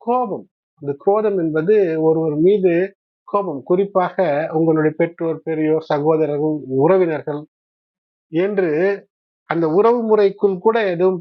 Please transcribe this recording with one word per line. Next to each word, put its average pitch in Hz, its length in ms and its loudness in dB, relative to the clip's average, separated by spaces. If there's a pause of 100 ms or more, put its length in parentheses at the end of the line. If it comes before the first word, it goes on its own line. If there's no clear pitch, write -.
கோபம். 226 460 -4 (360)
அந்த 143 140 -6
குரோதம் 202 420 0
என்பது 165 360 0 (280)
ஒருவர் 160 380 0
மீது 185 320 2 (560)
கோபம், 180 340 -4
குறிப்பாக 185 540 0 (360)
உங்களுடைய 156 420 2
பெற்றோர், 165 480 -4
பெரியோர், 156 420 -2
சகோதரர்கள், 151 720 0 (220)
உறவினர்கள் 156 640 0 (920)
என்று 185 380 0 (800)
அந்த 165 200 0
உறவு 226 320 2
முறைக்குள் 208 560 2
கூட 220 180 0 (100)
எதுவும் 180 340 0